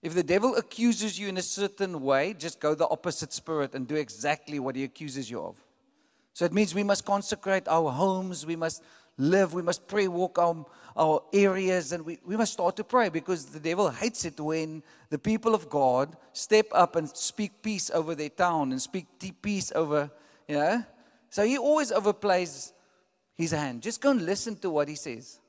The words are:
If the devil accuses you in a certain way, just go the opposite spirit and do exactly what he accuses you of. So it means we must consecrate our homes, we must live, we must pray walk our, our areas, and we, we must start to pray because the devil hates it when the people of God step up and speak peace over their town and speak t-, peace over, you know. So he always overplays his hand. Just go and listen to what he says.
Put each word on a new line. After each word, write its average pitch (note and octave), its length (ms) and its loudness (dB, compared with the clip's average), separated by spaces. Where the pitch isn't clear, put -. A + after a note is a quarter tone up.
If E3 100 -6
the F3+ 80 2
devil G3 340 2
accuses A3 600 0
you G3+ 120 -6
in F#3 80 -4
a F#3 40 -2
certain G3 600 -4
way, C#3 340 2
just D#3 240 -10
go D3+ 160 0
the D#3 120 0
opposite - 460 -4
spirit D3 400 -4
and C3 140 -6
do C#3+ 80 -4
exactly D3 640 -4
what C3 160 -4
he C3+ 80 -4
accuses C3+ 480 -10
you A2 100 -8
of. F2 160 -10
So E3+ 120 -2
it E3+ 80 0
means F#3+ 220 2
we G3+ 80 0
must G3+ 220 0
consecrate G3 640 -2
our D#3+ 220 4
homes, F3+ 560 -2
we E3 100 -4
must E3 280 -4
live, E3+ 380 4
we F3+ 80 -2
must F3 240 -2
pray G3+ 200 2
walk F3 300 -2
our, E3+ 260 2
our D#3 280 4
areas, F#3 580 4
and E3+ 140 -6
we, E3 180 -10
we F#3+ 140 -4
must A3 160 0
start F3 220 0
to G#3+ 80 -8
pray A#3+ 260 2
because D#3+ 380 -4
the C#3+ 120 -14
devil E3+ 300 2
hates G3 360 -4
it D#3+ 140 -8
when D#3 440 -4
the D3+ 80 -2
people A3 380 2
of D#3+ 160 -2
God C3+ 440 2
step G#3+ 380 4
up F3 240 4
and D#3 140 -2
speak - 540 -6
peace G#3+ 260 -2
over E3 240 0
their D3+ 160 -6
town D#3+ 420 0
and C3 80 -2
speak - 280 -6
t-, F#3+ 140 -10
peace G3+ 420 -4
over, D3 380 0
you D3 60 -4
know. F3 300 2
So G3+ 140 0
he B3 140 2
always C#4 340 2
overplays F#3+ 800 0
his E3 180 -2
hand. C#3 300 -4
Just A3+ 200 -6
go C#4 100 4
and A#3 120 4
listen G3+ 340 -2
to F#3+ 120 -4
what D3 180 2
he D3+ 80 -10
says. B2+ 540 -12